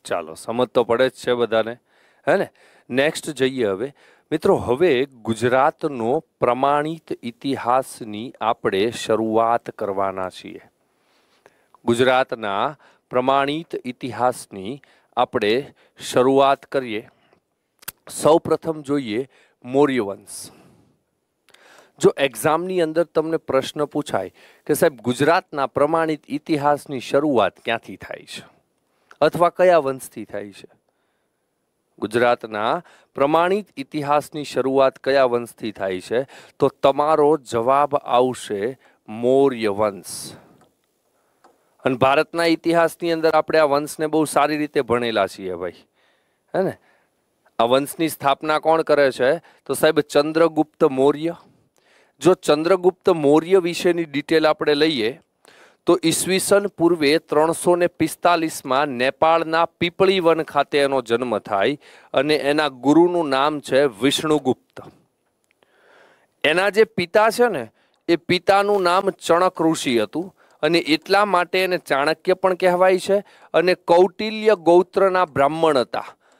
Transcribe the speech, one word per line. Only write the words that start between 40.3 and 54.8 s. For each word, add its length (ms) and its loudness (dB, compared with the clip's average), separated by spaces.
અને 120 -2
ભારતના 520 0
ઇતિહાસની 640 0
અંદર 220 0
આપણે 240 0
આ 60 4
વંશને 420 -2
બહુ 180 0
સારી 320 0
રીતે 260 -2
ભણેલા 440 -2
છીએ 280 -10
ભાઈ, 300 -10
હે 80 -2
ને? 120 -4
આ 60 4
વંશની 440 0
સ્થાપના 500 -2
કોણ 240 0
કરે 300 2
છે? 180 0
તો 100 -6
સાહેબ 260 2
ચંદ્રગુપ્ત 840 0
મૌર્ય. 520 0
જો 120 6
ચંદ્રગુપ્ત 760 0
મૌર્ય 480 4
વિશેની 460 -2
ડિટેલ 420 -2
આપણે 280 0
લઈએ 360 0